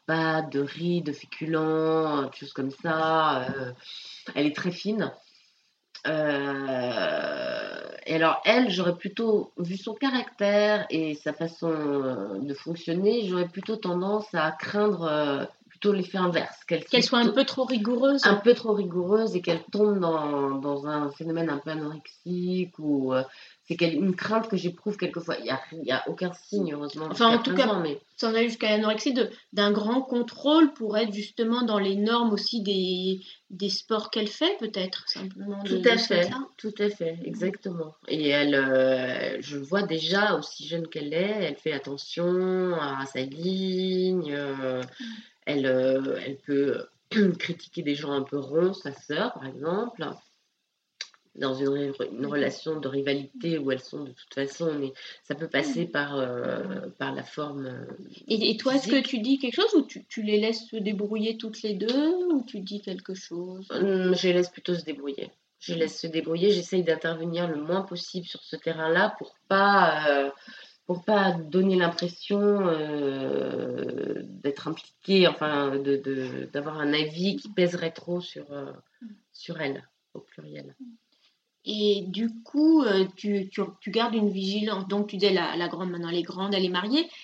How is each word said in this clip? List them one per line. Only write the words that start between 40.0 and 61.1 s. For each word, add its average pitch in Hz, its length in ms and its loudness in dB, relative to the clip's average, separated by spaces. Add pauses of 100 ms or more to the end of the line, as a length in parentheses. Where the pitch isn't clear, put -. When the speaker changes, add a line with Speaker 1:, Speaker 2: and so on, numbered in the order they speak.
Speaker 1:
aussi - 320 -8
jeune 165 180 -4
qu'elle 147 260 -6
est, 196 260 0 (100)
elle 143 80 -6
fait 156 160 -4
attention 180 1080 -2
à 139 260 -4
sa 131 160 -4
ligne, 185 1120 0
euh, 135 500 -4
Speaker 2:
Mhm. 127 240 -12 (400)
Speaker 1:
elle, 143 200 0
euh, 131 580 2
elle 135 120 -6
peut 139 500 0 (240)
<clears throat> 196 280 4
critiquer - 440 -8
des 143 120 -2
gens 147 180 -6
un 139 100 0
peu 143 160 -4
ronds, 160 360 2
sa 143 180 -10
sœur, 170 420 -4
par 139 120 -12
exemple, 165 580 -4 (1300)
dans 135 200 -2
une 139 140 -2
ri-, 143 220 0 (220)
une 113 80 -12
Speaker 2:
Mhm. 139 60 -4
Speaker 1:
relation 147 520 -2
de 139 100 -6
rivalité 143 720 -2
où 135 140 -2
elles 131 80 -2
sont 147 240 -12
de 131 60 -14
toute - 240 -20
façon, 143 440 -4
mais 135 140 -4 (320)
ça 143 100 -6
peut 160 140 -8
passer 151 380 0
Speaker 2:
Mhm. - 40 -8
Speaker 1:
par, 143 280 -2
euh, 123 440 -2
Speaker 2:
Mhm. - 360 -8
Speaker 1:
par 135 160 -6
la 135 100 -8
forme, 143 420 -8
euh, 123 180 -10 (440)
Speaker 2:
Et, 220 220 2
et 214 80 2
toi, 262 160 2
est-ce 269 120 2
que 208 100 0
Speaker 1:
physique. 262 120 4
Speaker 2:
tu 247 120 -2
dis 269 180 2
quelque 247 220 -2
chose 440 140 4
ou 294 80 8
tu, - 260 -8
tu - 140 -8
les 208 160 4
laisses 226 300 0
se 226 80 -8
débrouiller 214 600 -2